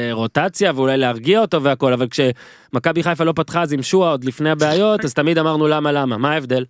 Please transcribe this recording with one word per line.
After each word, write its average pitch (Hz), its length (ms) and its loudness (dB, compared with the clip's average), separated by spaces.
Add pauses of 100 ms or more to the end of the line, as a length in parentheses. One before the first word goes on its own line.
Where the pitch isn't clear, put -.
(120)
רוטציה 151 640 0
ואולי 135 220 2
להרגיע 131 420 0
אותו 175 240 0
והכל, 135 300 2
אבל 123 140 0
כשמכבי 139 960 -2
חיפה 165 200 0
לא 165 120 2
פתחה 165 260 -2
אז 151 120 -2
עם 135 80 -2
שועה 180 300 2
עוד 131 120 -2
לפני 151 260 -2
הבעיות, 160 560 0
אז 139 80 -4
תמיד 160 240 0
אמרנו 156 300 2
למה, 151 240 0
למה, 135 260 0
מה 139 140 0
ההבדל? 127 380 -2